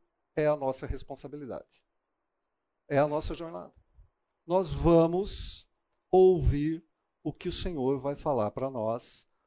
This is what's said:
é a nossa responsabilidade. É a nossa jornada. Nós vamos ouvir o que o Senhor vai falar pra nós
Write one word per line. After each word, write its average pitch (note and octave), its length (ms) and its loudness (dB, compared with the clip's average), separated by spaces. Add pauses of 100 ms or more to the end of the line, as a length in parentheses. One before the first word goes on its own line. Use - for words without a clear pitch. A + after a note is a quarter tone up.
(360)
é D3+ 100 0
a D3+ 100 2
nossa C3+ 300 -4
responsabilidade. C3+ 960 -12 (1040)
É C#3+ 100 -2
a D3 100 4
nossa D3+ 260 -6
jornada. E3+ 400 -14 (720)
Nós F3 260 0
vamos E3 960 2 (440)
ouvir D#3+ 760 4 (380)
o D3+ 100 -6
que - 160 -10
o - 40 -6
Senhor C#3 460 -2
vai C#3+ 160 -6
falar B2+ 360 -2
pra C3 180 -6
nós A#2 580 -6 (200)